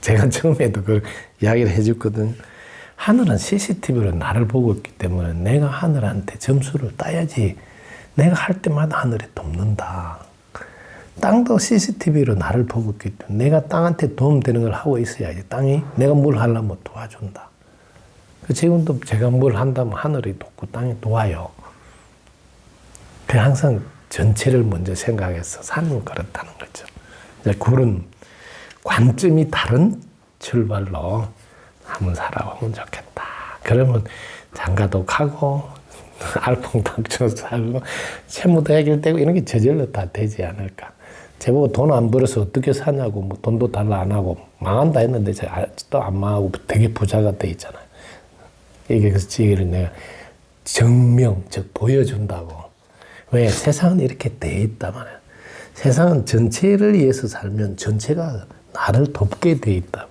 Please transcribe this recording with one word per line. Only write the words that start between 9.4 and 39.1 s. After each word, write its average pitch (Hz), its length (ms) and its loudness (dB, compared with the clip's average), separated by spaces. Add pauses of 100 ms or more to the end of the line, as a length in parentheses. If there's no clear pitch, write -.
땅도 240 380 4
씨씨티비로 151 760 2
나를 92 300 0
보고 110 260 -4
있기 101 200 -8
때문에 107 340 -4
내가 151 240 2
땅한테 165 460 0
도움되는 131 460 2
걸 110 120 0
하고 135 240 -2
있어야지. 95 500 -6
땅이 135 340 0 (140)
내가 139 180 4
뭘 143 240 4
하려면 113 460 0
도와준다. 107 640 -14 (960)
그 143 80 -2
지금도 165 520 2
제가 110 240 0
뭘 127 260 4
한다면 123 380 -2
하늘이 127 440 -4
돕고 - 360 -16
땅이 120 260 -6
도와요. 107 500 -2 (1800)
그 123 100 0
항상 127 440 2 (280)
전체를 117 540 2
먼저 92 300 -2
생각해서 92 720 -4
사는 151 400 -4
그렇다는 - 560 -10
거죠. - 260 -18 (560)
이제 98 180 0
그런 113 440 2 (800)
관점이 156 680 4
다른 151 500 2 (380)
출발로 101 880 -2 (560)
한번 90 320 -4
살아보면 - 580 -6
좋겠다. - 500 -14 (400)
그러면 120 400 2 (500)
장가도 92 520 -2
가고 143 580 -2 (560)
<laughs> - 220 -4
알콩달콩 117 880 -2
살고 120 520 -4 (460)
채무도 160 460 2
해결되고 151 460 2